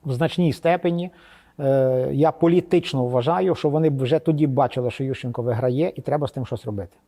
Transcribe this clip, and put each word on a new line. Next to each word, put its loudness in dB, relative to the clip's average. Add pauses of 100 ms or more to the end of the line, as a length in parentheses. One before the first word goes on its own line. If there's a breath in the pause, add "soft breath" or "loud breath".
в -4
значній 0
степені, 0 (500 soft breath)
е, 2
я 2
політично 2
вважаю, 0
що -2
вони 2
вже 0
тоді 2
бачили, 0
що -6
Ющенко -6
виграє 0
і -12
треба -2
з -6
тим -6
щось -8
робити. -8 (120)